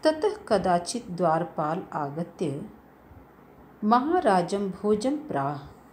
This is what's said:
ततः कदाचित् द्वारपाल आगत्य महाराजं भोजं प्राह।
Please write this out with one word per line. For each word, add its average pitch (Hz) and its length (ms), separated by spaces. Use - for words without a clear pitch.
ततः 311 340
कदाचित् 180 640
द्वारपाल 165 720
आगत्य 156 760
महाराजं 208 880
भोजं 214 460
प्राह। 143 400